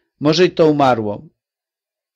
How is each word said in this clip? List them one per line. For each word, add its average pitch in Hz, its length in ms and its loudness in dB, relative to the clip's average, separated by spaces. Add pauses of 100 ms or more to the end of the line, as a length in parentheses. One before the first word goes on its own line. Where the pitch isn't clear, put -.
(200)
„Może 156 240 0
i 175 60 0
to 170 160 0
umarło, 127 640 -2 (880)